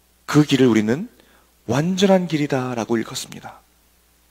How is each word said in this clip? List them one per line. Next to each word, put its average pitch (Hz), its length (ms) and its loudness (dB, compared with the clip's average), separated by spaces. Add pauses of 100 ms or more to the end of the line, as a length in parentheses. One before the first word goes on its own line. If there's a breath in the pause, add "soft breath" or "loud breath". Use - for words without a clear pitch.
(260)
그 147 180 4
길을 135 240 4
우리는 113 420 0 (560 soft breath)
완전한 180 640 2
길이다라고 127 680 -4
일컫습니다. - 640 -10 (680)